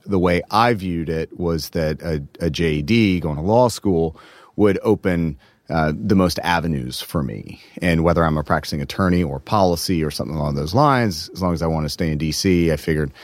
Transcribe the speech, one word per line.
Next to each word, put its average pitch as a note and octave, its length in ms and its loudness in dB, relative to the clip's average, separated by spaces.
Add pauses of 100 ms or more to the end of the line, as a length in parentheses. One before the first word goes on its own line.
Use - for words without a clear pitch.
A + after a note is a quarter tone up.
the G2+ 140 0
way F2 320 2
I A#2 240 4
viewed E2+ 340 -4
it D#2+ 300 -4
was E2 320 -4
that D#2 320 -2
a, D#2 180 -4 (200)
a E2 100 0
J D2+ 320 0
D, G2 380 2
going D#2 160 -4
to D2+ 60 -6
law A#2 260 4
school, E2 480 0 (400)
would G2 260 4
open, F2 560 0 (300)
uh, D#2 260 0
the G#2+ 220 0
most F2+ 240 2
avenues D#2 600 -2
for - 220 -4
me. G#1+ 380 -10 (200)
And E2+ 220 2
whether E2 220 4
I'm D#2 120 2
a D2+ 60 0
practicing D#2 400 -2
attorney F2+ 400 0
or C#2 160 -4
policy F2+ 640 0
or D2+ 80 -2
something C2 260 -8
along D2 200 -2
those D2 180 -4
lines, A#2+ 580 2
as - 80 -14
long F2 140 0
as D#2+ 80 -4
I E2 60 0
want D#2+ 160 -2
to D2 60 -4
stay E2+ 200 -2
in D#2 80 -2
D D#2 140 -2
C, E2+ 400 2
I D2+ 40 0
figured D2+ 360 -2 (120)